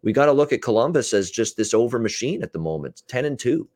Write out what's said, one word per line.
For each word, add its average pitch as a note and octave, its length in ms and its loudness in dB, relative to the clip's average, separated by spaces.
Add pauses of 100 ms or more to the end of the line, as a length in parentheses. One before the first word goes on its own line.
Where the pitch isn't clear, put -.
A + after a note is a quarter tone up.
we A2 100 0
gotta C#3+ 200 4
look D3 200 4
at - 100 -2
Columbus B2 500 0
as G2 180 0
just - 260 -4
this G#2+ 180 -2
over A#2+ 240 2
machine A#2 440 -4
at - 100 -10
the - 60 -8
moment, D#2 500 -6
ten B2+ 160 -4
and C#3+ 140 -4
two C3+ 380 -2